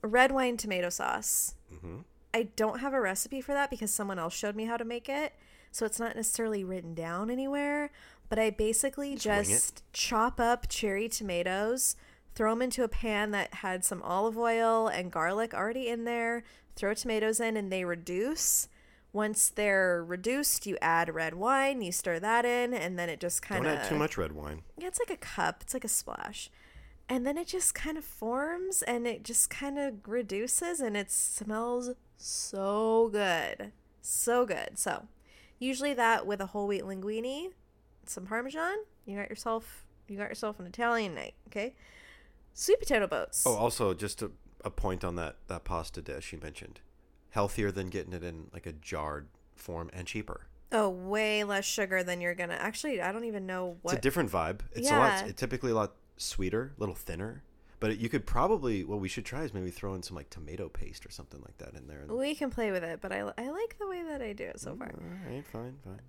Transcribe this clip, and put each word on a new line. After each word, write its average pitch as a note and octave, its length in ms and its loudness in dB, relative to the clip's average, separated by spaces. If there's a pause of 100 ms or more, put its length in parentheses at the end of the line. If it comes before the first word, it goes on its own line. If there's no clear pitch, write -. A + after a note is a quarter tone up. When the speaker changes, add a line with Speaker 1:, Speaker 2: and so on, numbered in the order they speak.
Speaker 1:
Red B3 300 8
wine B3+ 240 4
tomato F#3 320 0
sauce. - 640 0 (180)
Speaker 2:
Mm-hmm. E2+ 260 -10 (340)
Speaker 1:
I A3+ 120 2 (120)
don't A3 240 0
have C4+ 140 -2
a C4+ 60 4
recipe G#3+ 420 -2
for C#4+ 100 -4
that C#4+ 160 2
because A3+ 240 -2
someone G3 260 -2
else E3+ 160 -2
showed G#3 220 -2
me A3 80 -2
how A#3 140 -2
to A#3 80 -4
make A#3+ 220 -6
it. C#4+ 260 -2 (360)
So - 140 -2
it's A3 160 -2
not A#3 160 -2
necessarily A3 480 0
written F3+ 300 -6
down E3+ 360 -2
anywhere, C#4+ 600 0 (400)
but G#3+ 80 2
I A3 120 6
basically C4 680 2
Speaker 2:
Just G#3 320 4
wing G3 80 6
it. - 40 6
Speaker 1:
just - 220 -2 (100)
chop A#3+ 480 2
up A#3+ 280 4
cherry G#3 420 0
tomatoes, G3+ 840 2 (400)
throw A3 180 4
'em A#3 100 2
into B3+ 220 2
a A3+ 40 2
pan G#3+ 440 2
that G3+ 220 0
had F#3 300 -2
some F3+ 180 0
olive G#3+ 360 2
oil A3+ 500 6
and F3+ 240 -2
garlic G3 400 2
already A#3+ 360 0
in A#3 160 -2
there, A#3 380 0 (320)
throw G3+ 200 0
tomatoes A3 440 2
in, A3+ 200 2
and G3 120 -2
they F#3 140 0
reduce. F3+ 840 0 (440)
Once G#3+ 380 2
they're F#3+ 520 4
reduced, G3+ 640 0
you G3 140 -2
add E3 340 4
red D#3+ 200 0
wine, C4 480 2
you F3 100 -4
stir E3+ 260 0
that A3+ 280 4
in, A#3+ 260 2
and F3+ 260 -2
then F3 120 0
it D3+ 100 -6
just - 260 -2
Speaker 2:
Don't F#3 200 0
add D#3 100 4
Speaker 1:
kinda A#2+ 140 0
Speaker 2:
too D3+ 80 2
much D3+ 180 0
red D#2+ 160 0
wine. D2+ 300 -8 (160)
Speaker 1:
Yeah, E4+ 100 -8
it's - 100 -4
like A#4+ 120 0
a E4+ 80 -6
cup. - 420 -2
It's - 140 -10
like B3+ 100 -6
a A3 40 -6
splash. - 640 -4 (600)
And B3 160 0
then C#4+ 100 0
it E4+ 100 -4
just - 280 0
kind D#4 240 -2
of D4 80 -10
forms, D#4+ 760 -2
and A#3+ 240 0
it A#3 160 -4
just - 280 2
kind C#4 280 -6
of C4 300 -4
reduces, A#3+ 720 -2
and A3 160 0
it G3+ 140 -2
smells A#3 800 -2 (260)
so A3 960 2
good. F3+ 600 2 (280)
So B3 460 4
good. - 320 -2
So, - 300 -2 (500)
usually C4 340 0
that A#3 340 4
with G3+ 140 0
a G3 60 -2
whole G3+ 200 -2
wheat G3+ 180 0
linguine, A3+ 680 -4 (540)
some - 180 -8
Parmesan, C#4 540 -2 (260)
you G3 140 -8
got G3+ 100 -6
yourself, A3+ 560 -6 (240)
you G3+ 80 -10
got G3+ 140 -4
yourself G#3 280 -4
an F3+ 80 -12
Italian A3+ 480 2
night, C2 200 -8 (140)
okay? A3 260 -4 (800)
Sweet A4+ 240 4
potato A3 280 2
boats. - 400 0
Speaker 2:
Oh, B2 100 6
also, A2 380 4
just G#2 280 -4
a, G2+ 80 -4 (340)
a G2+ 60 -2
point F#2 340 0
on F2 120 -2
that, E2 200 -4 (120)
that F2 160 -6
pasta E2 380 -4
dish D2 300 -8
you E2+ 60 -10
mentioned. - 420 -12 (500)
Healthier G2+ 420 2
than F#2 160 -2
getting F2+ 240 -4
it F2 100 -6
in, E2 300 -8
like, - 140 -12
a E2 60 -8
jarred D2+ 560 -6 (280)
form E2+ 360 -8
and F2+ 140 -8
cheaper. - 400 -8 (240)
Speaker 1:
Oh, G#3+ 200 4
way G#3 540 0
less G3+ 200 0
sugar F#3+ 380 0
than F3+ 180 -2
you're F3 140 0
gonna, F3 200 -2
actually, A3+ 460 -2
I F3 120 0
don't A3+ 120 -4
even G#3 220 -4
know F#3 360 -4
what E3+ 120 0
Speaker 2:
It's - 40 0
a - 40 -4
different C3+ 280 2
vibe. F2+ 300 0 (120)
It's A#3+ 180 2
a D4 60 8
lot, C4+ 100 8 (160)
Speaker 1:
Yeah. - 40 -4
Speaker 2:
it's - 140 -8
typically B2+ 300 -2
a A2+ 40 4
lot G#2+ 200 2 (240)
sweeter, G#2+ 580 0
a - 40 -6
little G2 140 -2
thinner. G#2 480 -6 (380)
But A2 120 2
it, G#2+ 60 -2
you A2+ 120 0
could - 160 0
probably, B2+ 580 4
what G2+ 160 -2
we F#2+ 80 -2
should G#2 160 -6
try C3+ 180 -6
is D3 120 -6
maybe F#2 160 -4
throw F#2+ 240 -6
in F2+ 80 -6
some, - 120 -10
like, D2+ 160 -10
tomato D#2 380 -8
paste - 380 -6
or - 40 -16
something C#2+ 300 -16
like - 180 -18
that - 160 -14
in B1+ 140 -16
there. D2 140 -12
And D3+ 100 -10
Speaker 1:
We C4+ 220 -2
can C#4+ 160 -4
play A3+ 200 -2
with F3+ 140 -2
it, E3 160 -8
but F#3+ 120 -6
I, G3 80 -2 (180)
I A#3+ 120 -6
like G#4+ 280 -4
the G#4 100 -6
way F4+ 140 -6
that D4+ 200 -6
I G#3+ 120 -6
do G#3 100 -8
it - 160 -10
so - 160 -8
far. - 120 -10
Speaker 2:
Mm, F3 380 -12
all A#2+ 80 -8
right, C#3+ 120 -10
fine, B2 360 -10
fine. F#2+ 260 -14